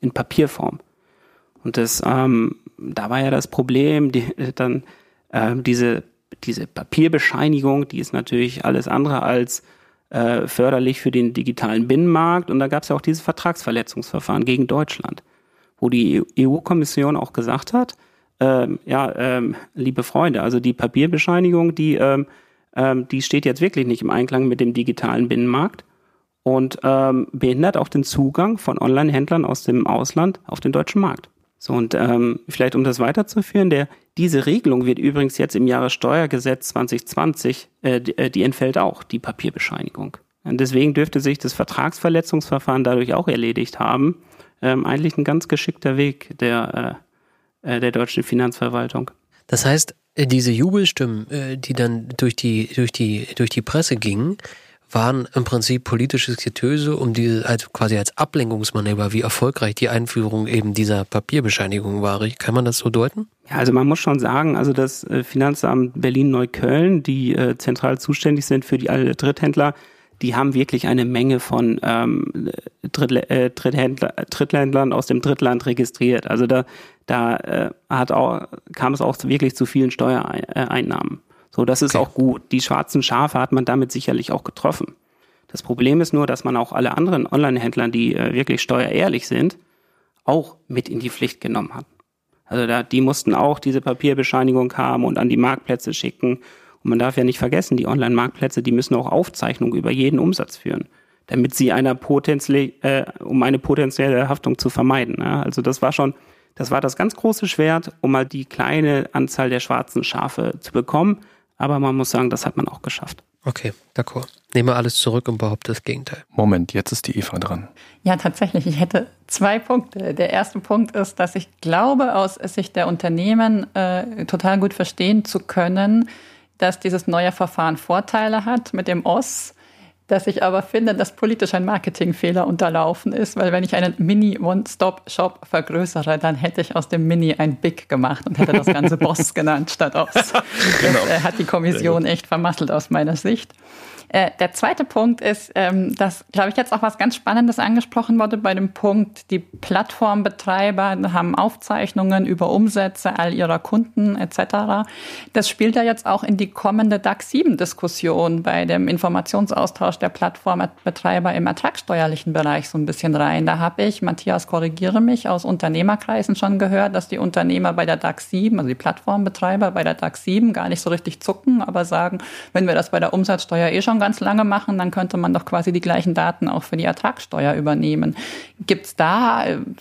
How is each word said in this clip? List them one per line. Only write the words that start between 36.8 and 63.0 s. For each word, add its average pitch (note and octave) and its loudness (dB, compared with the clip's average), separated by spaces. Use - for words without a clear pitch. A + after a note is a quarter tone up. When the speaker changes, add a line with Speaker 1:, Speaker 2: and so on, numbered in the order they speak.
Speaker 1:
zwanzig, D3+ -2
äh, B2 0
die, - -6
äh, C3 0
die F#2+ 0
entfällt C3 0
auch, - 0
die - -6
Papierbescheinigung. - -8
Und B2+ -2
deswegen C3 2
dürfte C#3+ 2
sich C#3+ 0
das - -6
Vertragsverletzungsverfahren D3+ 0
dadurch B2 2
auch - 0
erledigt A#2 -2
haben. C3+ 2
Ähm, C3 0
eigentlich D#3 0
ein D3+ 0
ganz D3+ 0
geschickter - -2
Weg C#3+ -2
der, A#2+ -2
äh, B2 -4
äh, A#2 -4
der B2 2
deutschen A#2+ -2
Finanzverwaltung. A#2+ -2
Speaker 2:
Das - 0
heißt, D3 2
äh, D3 2
diese B2 4
Jubelstimmen, B2+ 0
äh, C3+ -6
die C3 -8
dann A#2 -2
durch B2 0
die, A2 -2
durch A#2+ 0
die, G#2+ -2
durch A#2+ 0
die - -2
Presse D3+ 0
gingen, A2+ -2
waren A#2+ 0
im C3 0
Prinzip B2 -2
politisches B2 0
Getöse, D3 -2
um B2+ -2
diese A2+ 0
als, - -4
quasi A2 0
als G2+ -2
Ablenkungsmanöver, G#2+ -2
wie A2 0
erfolgreich A#2 0
die A#2 -2
Einführung A2 -2
eben G#2+ 0
dieser G#2 2
Papierbescheinigung G2+ -2
war. G2+ -2
Kann - -2
man B2 4
das A#2+ 0
so A#2 -2
deuten? B2 0